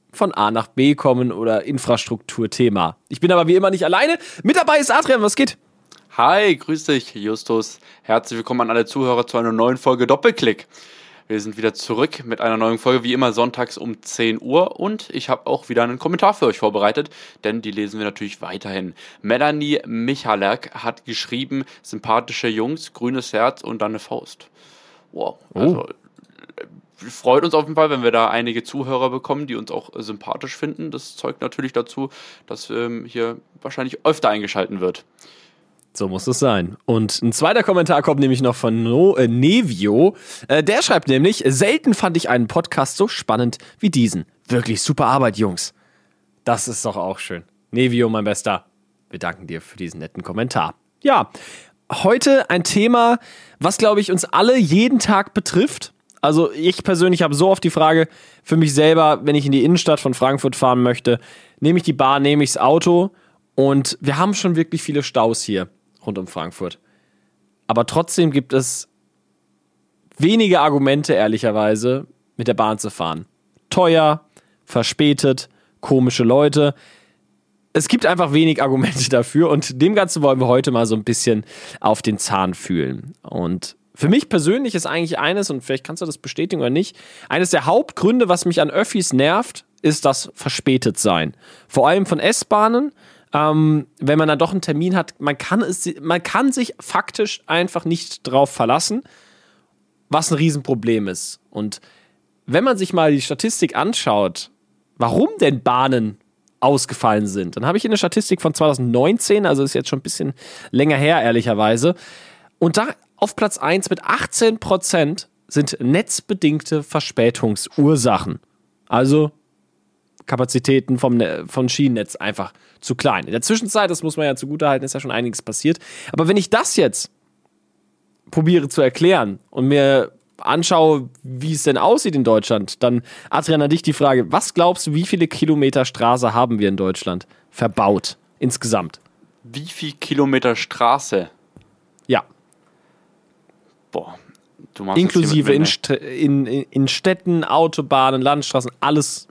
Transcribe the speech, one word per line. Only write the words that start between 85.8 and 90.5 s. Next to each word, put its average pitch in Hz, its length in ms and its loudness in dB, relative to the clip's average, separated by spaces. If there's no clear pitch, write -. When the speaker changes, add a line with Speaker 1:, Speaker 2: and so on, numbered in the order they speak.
Speaker 1:
kannst 160 160 -12
du 180 60 -6
das 151 100 -8
bestätigen 165 460 -6
oder 120 80 0
nicht, 165 260 -2
eines 165 220 -2
der - 160 0
Hauptgründe, 220 640 2
was 180 160 0
mich 170 160 2
an 151 80 0
Öffis 185 420 -2
nervt, 156 540 0
ist 151 240 0
das - 260 0
Verspätetsein. 104 1040 -2